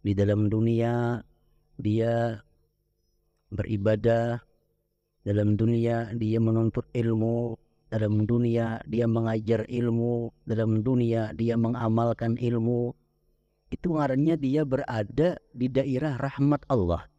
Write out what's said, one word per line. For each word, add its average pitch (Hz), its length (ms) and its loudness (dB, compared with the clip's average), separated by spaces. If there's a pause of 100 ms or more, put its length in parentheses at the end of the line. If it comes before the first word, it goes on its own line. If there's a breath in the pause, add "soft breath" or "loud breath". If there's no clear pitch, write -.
Di 101 160 0
dalam 104 320 2
dunia 117 720 0 (560)
dia 113 640 0 (1120)
beribadah, 110 880 0 (800)
dalam 104 380 2
dunia 117 580 0
dia 113 240 0
menuntut 113 560 0
ilmu, 117 640 -2 (320)
dalam 107 320 2
dunia 117 640 0
dia 113 160 0
mengajar 113 640 0
ilmu, 117 640 -2 (160)
dalam 110 320 0
dunia 113 560 0
dia 117 240 0
mengamalkan 117 800 0
ilmu. 120 560 -2 (720)
Itu 160 320 -2
ngarannya 147 400 0
dia 139 240 0
berada 127 720 -2 (160)
di 123 160 -2
daerah 135 480 -2
rahmat 139 560 0
Allah. 87 320 2 (140)